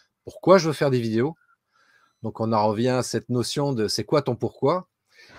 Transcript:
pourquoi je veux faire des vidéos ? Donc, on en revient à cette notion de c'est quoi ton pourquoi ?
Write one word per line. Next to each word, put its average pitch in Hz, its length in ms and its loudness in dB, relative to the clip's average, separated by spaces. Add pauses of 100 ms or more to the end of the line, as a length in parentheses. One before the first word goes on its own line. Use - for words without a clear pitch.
(240)
pourquoi - 340 4
je 165 100 2
veux 151 60 -2
faire 147 180 0
des 123 100 0
vidéos ? 117 340 0 (880)
Donc, 110 160 -10
on 113 140 0
en 107 140 2
revient 110 200 0
à 127 160 0
cette - 240 -6
notion 135 460 -2
de 107 160 -2
c'est - 160 -4
quoi 151 160 2
ton 123 160 -4
pourquoi ? 147 500 -2 (520)